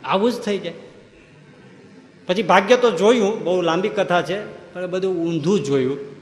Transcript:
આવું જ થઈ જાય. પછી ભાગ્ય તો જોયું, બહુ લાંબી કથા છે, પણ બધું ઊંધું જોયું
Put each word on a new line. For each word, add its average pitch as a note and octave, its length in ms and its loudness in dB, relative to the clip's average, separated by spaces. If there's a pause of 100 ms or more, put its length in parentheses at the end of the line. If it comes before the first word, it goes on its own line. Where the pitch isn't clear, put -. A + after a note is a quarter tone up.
આવું F#3+ 280 0
જ - 20 -4
થઈ G#3 240 -4
જાય. E3+ 140 -10 (1500)
પછી F#3+ 160 -2
ભાગ્ય G3 340 6
તો A#3+ 140 4
જોયું, G#3 540 2
બહુ F3+ 160 0
લાંબી E3+ 280 0
કથા F3+ 340 0
છે, G3 240 -6 (280)
પણ F3+ 120 -8
બધું F#3 300 -4
ઊંધું E3 440 0
જોયું C#3 380 0 (240)